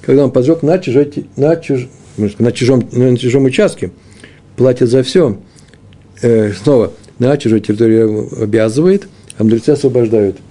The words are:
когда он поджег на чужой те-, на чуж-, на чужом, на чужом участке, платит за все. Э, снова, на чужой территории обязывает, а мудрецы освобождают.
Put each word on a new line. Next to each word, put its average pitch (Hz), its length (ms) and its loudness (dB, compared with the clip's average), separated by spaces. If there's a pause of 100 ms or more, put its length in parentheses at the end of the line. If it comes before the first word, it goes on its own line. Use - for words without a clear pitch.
когда 139 240 2
он 131 60 -2
поджег 139 300 0
на 160 160 0
чужой 143 280 0
те-, - 200 -12 (120)
на 156 180 2
чуж-, 135 320 -6 (300)
на 107 340 -2
чужом, 123 400 0
на 123 260 2
чужом 127 280 0
участке, - 460 -2 (680)
платит 123 320 2
за 131 140 2
все. 131 340 0 (840)
Э, 110 300 2
снова, 117 400 0 (260)
на 135 200 0
чужой 113 240 0
территории 110 800 0
обязывает, 113 640 0 (300)
а 110 60 -2
мудрецы 113 260 2
освобождают. 117 680 0 (140)